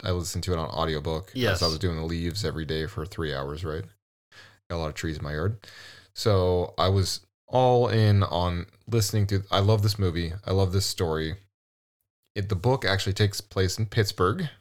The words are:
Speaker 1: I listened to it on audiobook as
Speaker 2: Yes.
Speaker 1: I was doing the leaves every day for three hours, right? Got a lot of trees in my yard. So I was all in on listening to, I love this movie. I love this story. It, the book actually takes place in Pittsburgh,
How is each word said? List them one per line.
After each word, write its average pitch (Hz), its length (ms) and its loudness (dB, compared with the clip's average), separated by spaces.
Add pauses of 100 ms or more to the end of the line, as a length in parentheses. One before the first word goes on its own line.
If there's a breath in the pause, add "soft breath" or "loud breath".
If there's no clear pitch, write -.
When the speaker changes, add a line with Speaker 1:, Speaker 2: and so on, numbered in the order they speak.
Speaker 1:
I 92 80 -2
listened 87 320 -4
to 92 80 -2
it 85 60 -2
on 80 100 -4
audiobook 80 640 -4
as - 60 -14
Speaker 2:
Yes. 107 260 0
Speaker 1:
I 87 40 2
was 80 120 -2
doing 85 180 -2
the 80 80 -6
leaves 85 400 -4
every 78 200 -4
day 78 220 -4
for 80 180 -8
three 76 300 -6
hours, 71 300 -8
right? 78 200 -6 (840 loud breath)
Got 85 80 -6
a - 20 -4
lot 80 100 -2
of 73 60 -10
trees 80 240 -6
in 73 60 -8
my 73 80 -6
yard. 87 240 -2 (580 loud breath)
So 90 640 2
I 87 100 4
was 95 320 2 (280)
all 123 400 4
in 104 340 6
on 87 440 0 (200)
listening 110 420 2
to, 98 220 0
I 92 100 4
love 101 220 6
this 104 160 2
movie. 85 340 0 (140)
I 95 60 0
love 95 200 2
this 92 140 0
story. 80 480 -2 (1000)
It, 98 120 -4
the 107 80 -2
book 120 280 0
actually 98 300 0
takes 101 260 0
place - 380 -2
in 110 80 0
Pittsburgh, 107 640 0 (120)